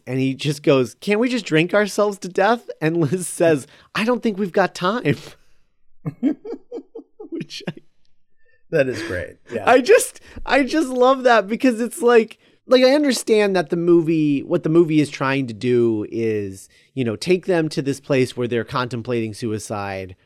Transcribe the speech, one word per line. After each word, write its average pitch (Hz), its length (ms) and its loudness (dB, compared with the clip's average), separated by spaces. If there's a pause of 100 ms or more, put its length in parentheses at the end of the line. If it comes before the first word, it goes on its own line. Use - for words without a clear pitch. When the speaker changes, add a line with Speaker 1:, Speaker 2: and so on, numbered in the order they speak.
Speaker 1:
and 131 140 -4
he 131 160 -2
just 147 260 -6
goes, 131 400 2
"Can't 208 180 -2
we 254 80 0
just 240 180 -4
drink 165 280 0
ourselves 208 460 0
to 185 100 -10
death?" 214 400 0 (100)
And 160 180 -2
Liz 170 300 -2
says, 160 380 0 (300)
"I 196 80 -2
don't 233 180 -2
think 208 160 -2
we've 196 140 -4
got 180 240 0
time." 180 480 -2
<laughs> - 20 -20 (2000)
Which - 360 -12
I 175 60 -8 (960)
Speaker 2:
That 143 200 0
is 107 140 -6
great. - 340 -10 (140)
Yeah. 107 180 -2
Speaker 1:
I 254 120 6
just, - 380 2 (260)
I 277 180 2
just 269 260 -2
love 254 340 2
that 226 240 4
because 226 320 0
it's 226 220 -6
like, 233 360 4 (280)
like, 254 180 4
I 254 120 8
understand 220 600 2
that 175 140 0
the 175 80 -2
movie, 160 680 2
what 175 200 -2
the 165 60 0
movie 156 300 4
is 147 100 2
trying 135 380 -2
to 113 60 -8
do 113 580 0
is, 104 560 -4 (260)
you 131 120 -4
know, 107 100 -4
take 180 300 -2
them 165 240 0
to 160 120 -6
this 139 200 -4
place 131 340 0
where 123 120 -2
they're 117 180 0
contemplating 117 680 -4
suicide, 101 920 -8